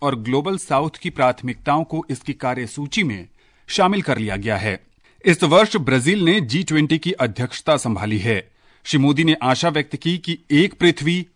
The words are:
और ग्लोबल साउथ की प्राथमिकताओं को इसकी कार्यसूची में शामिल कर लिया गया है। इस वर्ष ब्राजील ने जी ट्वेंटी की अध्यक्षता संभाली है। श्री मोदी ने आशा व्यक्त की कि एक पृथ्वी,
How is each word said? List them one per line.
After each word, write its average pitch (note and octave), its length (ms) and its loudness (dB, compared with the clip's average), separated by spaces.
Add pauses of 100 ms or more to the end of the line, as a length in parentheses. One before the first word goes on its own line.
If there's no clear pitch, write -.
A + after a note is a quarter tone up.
और C#3 140 0
ग्लोबल C#3 400 -2
साउथ D3+ 340 -2
की - 200 -8
प्राथमिकताओं C#3 760 0
को D#3+ 260 -6
इसकी C#3 220 -8
कार्यसूची B2+ 720 -6
में G2 260 -6 (400)
शामिल F#3+ 340 2
कर B2+ 160 -2
लिया G#2 180 -4
गया G2+ 200 -4
है। F#2+ 220 -4 (460)
इस F3+ 180 2
वर्ष F#3+ 340 4
ब्राजील D3+ 480 0
ने F#3+ 160 4
जी C#3+ 220 -2
ट्वेंटी D#3 360 2
की F3 140 -4
अध्यक्षता B2 640 -2
संभाली G#2+ 420 -2
है। G2+ 200 -2 (460)
श्री D#3 140 0
मोदी C#3+ 260 2
ने D#3 180 4
आशा C3 260 2
व्यक्त D3+ 280 -2
की F3 220 -2
कि E3+ 200 -6 (120)
एक E3+ 240 4
पृथ्वी, F3 600 0